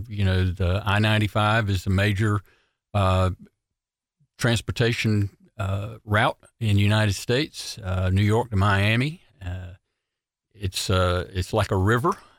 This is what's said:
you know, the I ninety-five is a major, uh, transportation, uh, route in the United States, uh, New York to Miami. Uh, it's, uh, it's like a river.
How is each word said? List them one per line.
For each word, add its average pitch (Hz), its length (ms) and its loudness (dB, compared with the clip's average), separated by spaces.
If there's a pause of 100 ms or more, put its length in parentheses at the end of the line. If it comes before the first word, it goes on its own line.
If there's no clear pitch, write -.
you 101 160 -4
know, 92 220 2
the 92 400 0
I 101 140 0
ninety-five 107 720 2
is 95 160 -2
a 98 60 -2
major, 104 500 2 (520)
uh, 92 380 2 (1080)
transportation, 110 920 0 (280)
uh, 104 460 -6
route 107 340 0 (220)
in 104 180 2
the 101 40 4
United 104 320 2
States, - 720 -4
uh, 95 260 -2
New 95 140 2
York 110 280 2
to 104 40 -4
Miami. 104 640 0 (220)
Uh, 90 300 -10 (800)
it's, 104 360 -6
uh, 90 420 0
it's 92 220 -4
like 104 180 0
a 104 40 0
river. 117 360 2 (280)